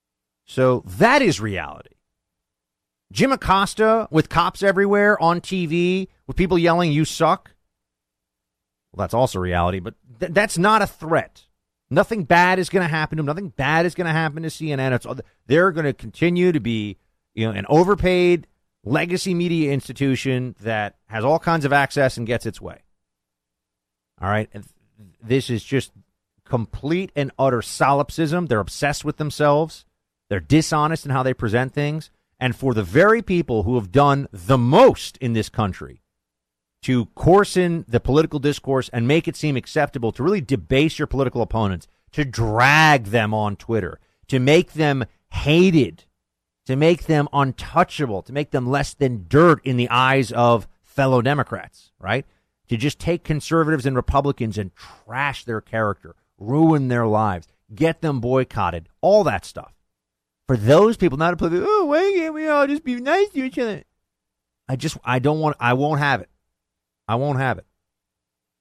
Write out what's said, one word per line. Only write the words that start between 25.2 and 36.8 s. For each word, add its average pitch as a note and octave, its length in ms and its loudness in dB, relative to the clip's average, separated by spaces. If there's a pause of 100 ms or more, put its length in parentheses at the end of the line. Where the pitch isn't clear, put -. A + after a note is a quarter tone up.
this B2 280 -2
is A2+ 120 -4
just - 300 -4 (520)
complete D3+ 680 -6
and C#3+ 240 -4
utter C3 220 2
solipsism. D3+ 840 -2
They're A2+ 140 0
obsessed - 440 -6
with D3 140 -6
themselves. D3 640 0 (460)
They're G2 100 -4
dishonest D3+ 640 0
in C#3+ 80 -6
how C3 100 0
they B2+ 120 0
present B2 400 -2
things. D3 360 -6 (280)
And B2 180 -2
for C3+ 180 -2
the A2 80 0
very F#3+ 400 4
people D3 400 -2
who A#2+ 140 -2
have G2 160 -6
done C#3 400 4
the G2+ 260 0
most C#3 600 4
in B2 140 -4
this A2 160 -2
country F#2 520 -6 (800)